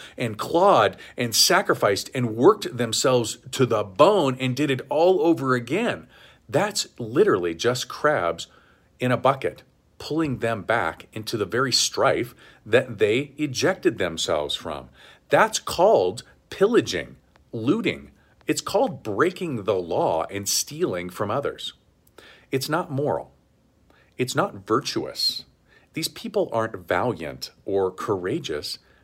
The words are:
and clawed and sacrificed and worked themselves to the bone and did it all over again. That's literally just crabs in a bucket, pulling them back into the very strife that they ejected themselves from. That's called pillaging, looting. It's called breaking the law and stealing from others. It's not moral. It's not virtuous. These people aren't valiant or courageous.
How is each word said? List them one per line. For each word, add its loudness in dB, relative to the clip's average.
and -4
clawed 4
and -4
sacrificed 2
and -2
worked 4
themselves 0
to 2
the 0
bone 4
and -2
did 0
it -2
all 4
over 2
again. -4
That's 0
literally 2
just -2
crabs -2
in 0
a 2
bucket, -2
pulling -4
them -2
back -2
into -6
the -2
very -2
strife 0
that 2
they 2
ejected 0
themselves -2
from. -10
That's 2
called 2
pillaging, 0
looting. -2
It's -2
called -2
breaking -2
the 0
law -2
and -8
stealing -4
from -6
others. -6
It's -4
not -2
moral. -4
It's -4
not -2
virtuous. -2
These -6
people -4
aren't -4
valiant -2
or 2
courageous. -4